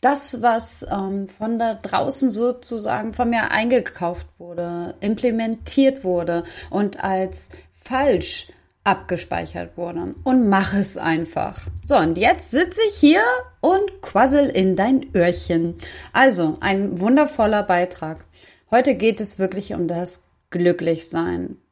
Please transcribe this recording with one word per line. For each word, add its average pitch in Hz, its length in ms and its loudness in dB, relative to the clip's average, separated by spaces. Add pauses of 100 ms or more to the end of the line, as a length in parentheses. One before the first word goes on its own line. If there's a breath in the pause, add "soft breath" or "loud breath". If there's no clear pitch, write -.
Das, 262 420 0
was, 233 480 0
ähm, 196 380 -4
von 220 320 -4
da 226 140 -2
draußen 247 580 -2
sozusagen 220 800 -4
von 233 160 0
mir 226 220 -2
eingekauft 220 760 0 (120)
wurde, 175 640 -8
implementiert 226 1000 0
wurde 170 400 0 (280 loud breath)
und 202 340 -2
als 190 460 -2 (220 loud breath)
falsch 254 760 -2 (340 soft breath)
abgespeichert 175 920 -4
wurde. 170 340 -8 (140)
Und 254 240 4
mach 190 260 2
es 202 240 0
einfach. - 680 -4 (160)
So, 294 120 2
und 165 220 2
jetzt 247 320 2
sitze 359 380 0
ich 403 80 -6
hier 320 260 6 (380)
und 381 420 0
quassel 269 460 4
in 190 260 2
dein 233 400 2
Öhrchen. 170 600 0 (360 loud breath)
Also, 185 460 4
ein 196 420 -2
wundervoller 220 640 2
Beitrag. 175 600 -2 (480 soft breath)
Heute 254 240 4
geht 214 240 0
es - 180 -6
wirklich 190 340 -4
um 175 140 -2
das 175 360 -4 (280)
Glücklichsein. 175 1080 -2 (140)